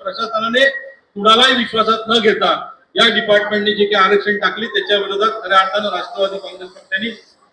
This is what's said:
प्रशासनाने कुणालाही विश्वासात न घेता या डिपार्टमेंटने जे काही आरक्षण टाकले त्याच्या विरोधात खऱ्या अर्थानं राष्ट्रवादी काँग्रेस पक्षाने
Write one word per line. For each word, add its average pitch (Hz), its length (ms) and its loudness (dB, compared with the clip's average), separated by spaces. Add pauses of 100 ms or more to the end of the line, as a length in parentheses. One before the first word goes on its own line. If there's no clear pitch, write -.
प्रशासनाने 220 600 -2
कुणालाही 226 920 2
विश्वासात 220 520 0
न 233 120 2
घेता 190 340 2 (420)
या 226 200 4
डिपार्टमेंटने 208 580 0
जे 202 120 2
काही 202 180 2
आरक्षण 202 360 2
टाकले 196 280 -2
त्याच्या 202 300 0
विरोधात 202 460 -2
खऱ्या 190 160 2
अर्थानं 196 360 -2
राष्ट्रवादी 196 420 -4
काँग्रेस 185 320 -14
पक्षाने 202 400 -8 (440)